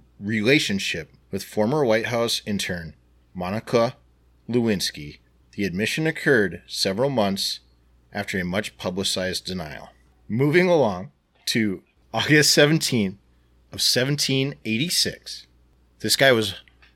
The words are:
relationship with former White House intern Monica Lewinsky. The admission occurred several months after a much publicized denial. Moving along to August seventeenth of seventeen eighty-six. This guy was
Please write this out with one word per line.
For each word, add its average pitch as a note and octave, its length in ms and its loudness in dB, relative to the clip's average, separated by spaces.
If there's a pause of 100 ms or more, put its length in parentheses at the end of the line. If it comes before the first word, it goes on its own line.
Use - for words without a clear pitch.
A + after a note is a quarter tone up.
(200)
relationship G#2 920 0 (200)
with - 120 -6
former D#3 400 0
White A2 240 2
House A#2 380 -2
intern F2+ 500 -6 (380)
Monica A2+ 640 -2 (540)
Lewinsky. A2 680 -2 (360)
The G2+ 120 -4
admission G#2+ 420 -2
occurred A2 600 0
several G#2 420 -2
months G2+ 500 -2 (540)
after G2+ 260 -6
a F2 60 -4
much F#2+ 320 -4
publicized F#2 680 -4
denial. D#2+ 440 -10 (400)
Moving C#3+ 400 2
along A2 420 2 (360)
to G#2+ 360 0 (300)
August C#3+ 400 4
seventeenth C#3 640 4 (540)
of F#2+ 100 -10
seventeen C#3 800 0
eighty-six. - 840 -4 (520)
This - 160 -2
guy C3+ 160 6
was G#2+ 240 2 (400)